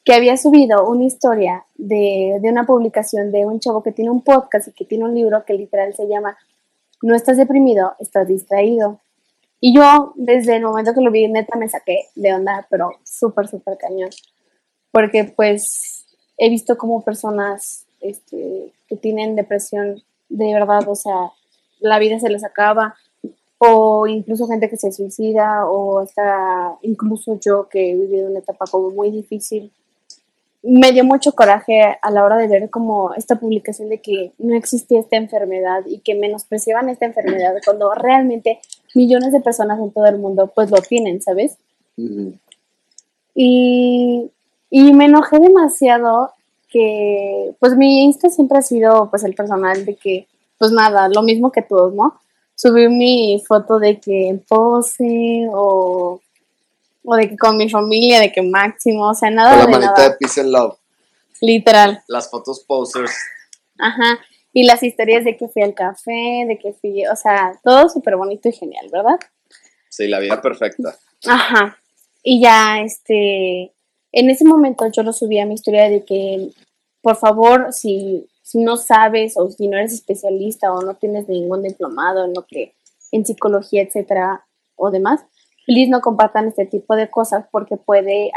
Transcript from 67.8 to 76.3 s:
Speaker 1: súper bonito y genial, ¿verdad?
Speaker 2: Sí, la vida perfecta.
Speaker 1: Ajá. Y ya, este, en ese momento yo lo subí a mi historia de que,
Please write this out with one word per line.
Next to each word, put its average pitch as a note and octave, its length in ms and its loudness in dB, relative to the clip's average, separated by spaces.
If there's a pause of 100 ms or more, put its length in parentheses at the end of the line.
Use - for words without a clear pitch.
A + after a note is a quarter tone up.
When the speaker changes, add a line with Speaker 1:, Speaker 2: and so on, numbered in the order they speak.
Speaker 1:
súper A#3+ 260 -4
bonito G3 320 -6
y A#3 40 -2
genial, - 380 -14
¿verdad? A3+ 280 0 (720)
Speaker 2:
Sí, G#2 180 -6
la G2+ 100 -4
vida G2 220 -4
perfecta. B2 560 -6 (300)
Speaker 1:
Ajá. A3+ 500 0 (460)
Y B3+ 180 2
ya, A3 400 6
este, G3 880 -4 (420)
en B3+ 180 4
ese C4+ 160 4
momento C#4+ 440 4
yo A3 120 -2
lo A3 100 -6
subí G#3+ 260 -4
a G3+ 60 -2
mi G#3+ 100 -8
historia G#3 360 2
de G3+ 160 -2
que, G3 420 -6 (540)